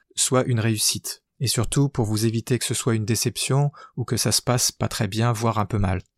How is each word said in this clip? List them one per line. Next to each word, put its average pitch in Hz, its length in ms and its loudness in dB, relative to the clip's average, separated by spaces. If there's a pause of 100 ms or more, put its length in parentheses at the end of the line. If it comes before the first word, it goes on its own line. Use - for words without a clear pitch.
(160)
soient 127 280 2
une 120 160 0
réussite. - 600 -2 (160)
Et 131 80 -2
surtout 135 420 0
pour 127 160 -2
vous 107 220 0
éviter 113 320 0
que - 60 -4
ce 123 100 -4
soit 113 220 0
une 107 80 -2
déception 131 680 0 (260)
ou 123 80 -4
que 120 120 -2
ça 113 160 0
se - 100 0
passe 123 300 0
pas 107 160 -2
très - 180 -2
bien, 110 260 0
voire 113 260 0
un 104 80 0
peu 107 120 -2
mal. 92 240 0 (160)